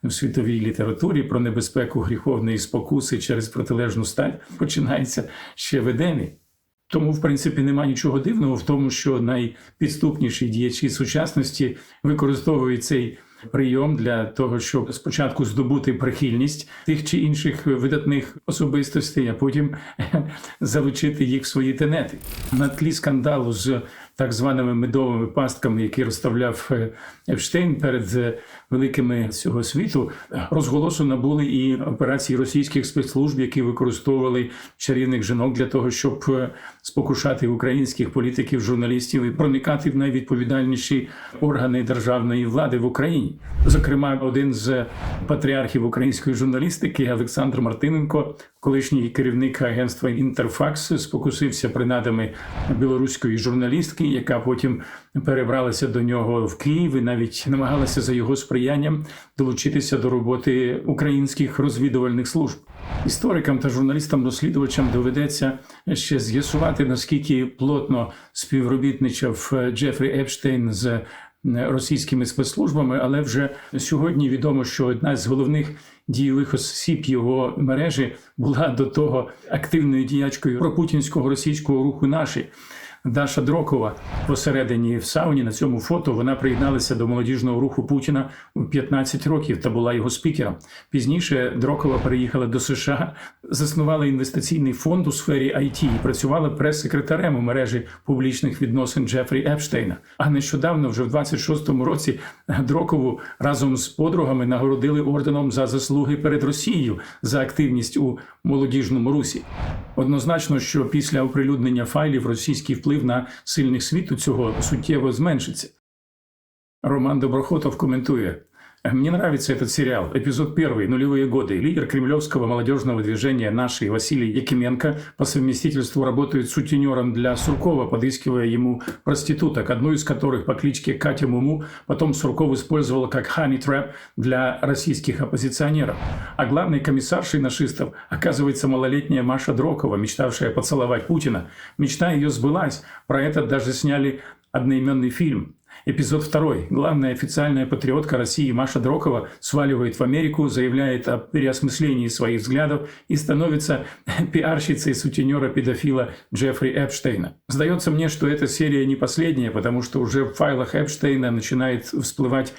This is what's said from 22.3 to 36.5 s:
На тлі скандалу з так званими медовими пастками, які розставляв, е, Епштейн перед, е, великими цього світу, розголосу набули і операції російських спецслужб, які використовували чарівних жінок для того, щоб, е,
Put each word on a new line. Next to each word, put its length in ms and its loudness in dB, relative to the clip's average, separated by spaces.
На 160 2
тлі 240 0
скандалу 600 0
з 280 0
так 140 0
званими 400 0
медовими 540 2
пастками, 560 0
які 200 -2
розставляв, 680 -2
е, 180 0
Епштейн 460 0
перед, 400 -2
е, 220 0
великими 600 0
цього 340 -2
світу, 480 0
розголосу 540 0
набули 400 2
і 300 2
операції 640 -2
російських 480 0
спецслужб, 540 0
які 220 0
використовували 880 0
чарівних 460 0
жінок 300 0
для 120 0
того, 260 0
щоб, 380 -2
е, 200 0